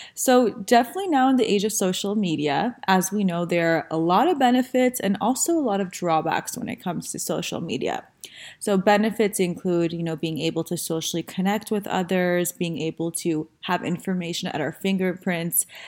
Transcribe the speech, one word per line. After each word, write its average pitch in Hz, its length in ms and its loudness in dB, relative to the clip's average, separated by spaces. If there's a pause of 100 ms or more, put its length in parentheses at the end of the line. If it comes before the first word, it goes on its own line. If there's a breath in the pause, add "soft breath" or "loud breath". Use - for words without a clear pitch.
(140 loud breath)
So 247 360 4
definitely 247 580 2
now 269 220 4
in 262 80 4
the 240 140 2
age 202 120 2
of 214 100 0
social 196 400 0
media, 165 640 0 (120)
as 185 240 4
we 202 120 0
know, 175 200 2
there 170 340 2
are - 120 -4
a 160 80 -2
lot 180 300 4
of 359 100 2
benefits 254 640 2
and 196 200 -2
also 262 340 0
a 330 80 2
lot 202 200 0
of 180 80 -4
drawbacks 160 640 -2
when - 140 -8
it - 60 -6
comes - 360 -6
to 147 60 -8
social - 420 -4
media. - 460 -6 (540 loud breath)
So 196 180 0
benefits 208 640 2
include, 175 540 0
you 170 100 -4
know, 160 140 -4
being 160 220 -4
able 160 260 -2
to 170 120 -6
socially 160 460 -4
connect 202 480 -2
with 208 160 -2
others, 180 640 0
being 170 280 -4
able 160 320 -4
to 156 360 -2 (140)
have 175 220 -2
information 175 680 -4
at - 100 -4
our 151 140 -2
fingerprints, 185 920 -2 (220 loud breath)